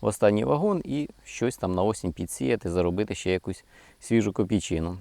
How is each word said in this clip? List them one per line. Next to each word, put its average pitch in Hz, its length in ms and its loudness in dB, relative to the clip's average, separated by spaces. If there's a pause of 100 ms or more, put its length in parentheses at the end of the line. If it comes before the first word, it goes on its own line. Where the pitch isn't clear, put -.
в 110 60 0
останній 107 380 4
вагон 165 400 2
і 147 240 -4 (160)
щось - 320 -2
там 92 180 -2
на 90 80 2
осінь 101 300 0
підсіяти, - 580 -4
заробити 90 440 0
ще - 160 -4
якусь 92 340 -2 (360)
свіжу 107 320 2
копійчину. 92 680 0